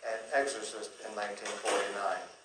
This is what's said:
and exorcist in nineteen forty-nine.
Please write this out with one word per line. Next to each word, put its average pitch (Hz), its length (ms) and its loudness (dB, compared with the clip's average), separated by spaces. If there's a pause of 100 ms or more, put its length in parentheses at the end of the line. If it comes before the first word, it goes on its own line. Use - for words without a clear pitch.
and 113 140 0 (140)
exorcist 110 580 2 (160)
in 107 80 -6
nineteen 104 320 -2 (160)
forty-nine. 101 640 2 (180)